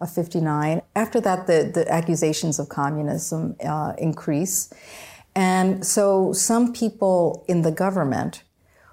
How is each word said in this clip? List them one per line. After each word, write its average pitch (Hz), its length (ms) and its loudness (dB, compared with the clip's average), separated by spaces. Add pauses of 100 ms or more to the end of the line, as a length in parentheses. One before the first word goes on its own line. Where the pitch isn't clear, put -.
of 170 100 -6
fifty-nine. 160 680 -2 (140)
After 220 260 0
that, 185 260 0
the, 156 260 4
the 170 180 0
accusations 160 680 0
of 147 100 -6
communism, 151 920 -4
uh, 151 340 -4
increase. 160 760 -2 (600)
And 185 520 2
so 196 480 4
some 240 400 2
people 190 720 0
in 175 140 2
the 160 100 2
government 170 720 -2 (500)